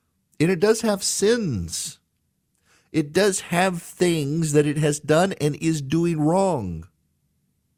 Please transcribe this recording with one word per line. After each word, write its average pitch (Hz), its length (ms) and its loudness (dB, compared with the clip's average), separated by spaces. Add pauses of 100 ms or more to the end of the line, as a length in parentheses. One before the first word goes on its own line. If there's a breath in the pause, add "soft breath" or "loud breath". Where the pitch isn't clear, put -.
(380)
and 165 140 2
it 175 80 0
does 220 220 4
have 208 220 -2
sins. 180 920 -2 (960)
It 151 220 -4
does 190 280 2
have 175 420 -2
things 160 720 0
that 151 120 4
it 147 120 -2
has 156 220 0
done 165 340 2
and 147 240 -2
is 160 220 -2
doing 160 400 0
wrong. 147 680 0 (920)